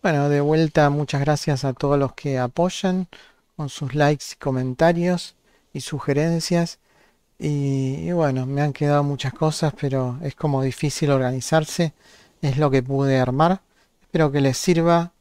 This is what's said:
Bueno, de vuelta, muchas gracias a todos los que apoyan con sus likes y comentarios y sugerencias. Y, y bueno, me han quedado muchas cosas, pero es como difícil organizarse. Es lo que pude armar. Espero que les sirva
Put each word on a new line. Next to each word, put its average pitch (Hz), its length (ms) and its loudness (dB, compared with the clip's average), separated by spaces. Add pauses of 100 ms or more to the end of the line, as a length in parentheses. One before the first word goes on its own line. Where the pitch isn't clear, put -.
Bueno, 143 280 2
de 143 120 2
vuelta, 151 480 4
muchas 143 320 -2
gracias 143 420 0
a 135 100 -2
todos 143 260 0
los 135 140 -2
que 135 260 -4
apoyan 180 680 -2 (480)
con 147 140 -6
sus 131 240 -8
likes 147 400 2
y - 40 -18
comentarios 165 960 0 (380)
y 143 80 -8
sugerencias. 165 1000 -2 (580)
Y, 139 720 -2
y 175 60 -2
bueno, 135 340 0
me 139 160 -2
han 147 100 0
quedado 147 300 2
muchas 139 300 -4
cosas, 156 460 -2
pero 131 440 -2
es 139 100 -6
como 135 300 -2
difícil 143 480 -2
organizarse. 139 840 0 (480)
Es 135 160 0
lo 147 140 2
que 131 100 4
pude 135 380 0
armar. 143 420 2 (400)
Espero 156 300 0
que 143 100 0
les 135 160 2
sirva 170 640 2